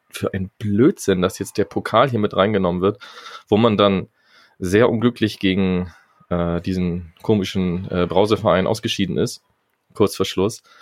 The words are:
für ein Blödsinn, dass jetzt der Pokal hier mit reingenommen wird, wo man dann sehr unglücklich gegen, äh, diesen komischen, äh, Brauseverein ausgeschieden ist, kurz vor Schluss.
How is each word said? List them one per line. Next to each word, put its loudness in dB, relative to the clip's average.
für -6
ein -6
Blödsinn, 2
dass -2
jetzt -8
der 0
Pokal 0
hier -2
mit -2
reingenommen 0
wird, 0
wo 4
man 4
dann 2
sehr 2
unglücklich 0
gegen, 0
äh, -2
diesen -4
komischen, -2
äh, 0
Brauseverein 2
ausgeschieden -2
ist, -4
kurz 0
vor -4
Schluss. -4